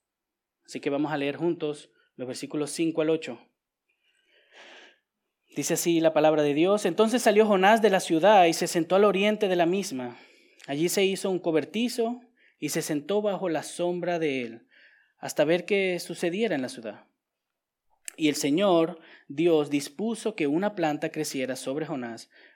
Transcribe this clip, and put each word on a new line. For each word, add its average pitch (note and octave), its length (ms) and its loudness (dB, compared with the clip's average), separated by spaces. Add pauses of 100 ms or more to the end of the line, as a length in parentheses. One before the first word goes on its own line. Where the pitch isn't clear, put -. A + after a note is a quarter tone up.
(640)
Así - 160 -14
que C#3+ 100 -6
vamos C#3+ 220 -2
a D#3 40 -4
leer C#3 200 -4
juntos D#3 540 -6 (260)
los B2+ 120 -12
versículos D3 420 -8
cinco D#3+ 300 -2
al D#3 80 0
ocho. D#3+ 320 -4 (2250)
Dice D3+ 180 -2
así E3 260 0
la D#3+ 120 4
palabra D#3 300 4
de D3 100 2
Dios: F#3+ 320 2
"Entonces A3 380 2
salió G#3+ 240 4
Jonás G#3 340 4
de G#3+ 80 4
la F#3+ 120 2
ciudad F#3 440 6
y E3 80 4
se F3 140 -2
sentó E3+ 300 0
al G3+ 80 6
oriente G#3 440 2
de F#3 80 0
la E3+ 80 2
misma. C3+ 540 -4 (480)
Allí D3+ 240 -2
se G3+ 140 2
hizo F#3+ 260 -2
un F3+ 80 0
cobertizo A3+ 840 -2 (380)
y D3+ 100 -6
se D#3 140 -2
sentó E3+ 400 -2
bajo F#3 260 -2
la D3+ 140 -2
sombra F3 560 -4
de C#3 240 -2
él, A2+ 260 -12 (480)
hasta - 280 0
ver F3 200 2
qué F#3+ 360 0
sucediera F3+ 540 -4
en C3+ 80 -2
la B2 60 -4
ciudad. A2 380 -14 (1120)
Y D#3 120 0
el C#3 60 0
Señor E3 680 2 (280)
Dios D3+ 420 2
dispuso G#3 640 -4
que D3+ 120 -2
una F#3+ 280 -2
planta D#3 360 -2
creciera C3 460 -6
sobre C#3+ 300 -6
Jonás A#2 440 -10 (260)